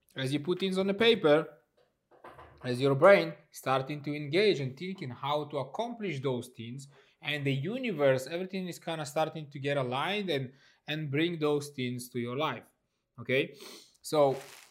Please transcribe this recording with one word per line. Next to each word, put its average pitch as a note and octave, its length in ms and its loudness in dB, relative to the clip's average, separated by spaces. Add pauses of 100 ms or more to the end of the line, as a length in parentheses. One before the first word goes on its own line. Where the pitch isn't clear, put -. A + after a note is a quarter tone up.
(160)
as C3+ 160 -4
you D3 80 0
put F3 180 -2
things F#3+ 200 -2
on F#3+ 80 2
the G3 80 0
paper, G3 520 6 (1160)
as B2 160 -2
your C#3 140 4
brain E3 380 8 (180)
starting C3+ 520 -4
to D3 140 -6
engage D3+ 440 2
and B2+ 160 -4
thinking F3+ 340 -8
how C#3+ 400 -4
to D3 80 -4
accomplish G#3 640 -6
those B2+ 360 -2
things, A#2+ 320 -12 (340)
and D3 220 -4
the C#3 80 0
universe, D3 760 0
everything F#3 380 -6
is E3 100 -10
kinda D#3+ 260 -6
starting D#3 480 -4
to D3 60 -12
get C#3 180 -2
aligned D#3 540 -2
and, C3 200 -2 (380)
and D#3 220 -6
bring E3 280 0
those D3 300 0
things B2 400 -4
to B2+ 100 -8
your A#2+ 180 -4
life, C#3 260 -2 (580)
okay? C3 340 0 (460)
So C#3+ 360 4 (340)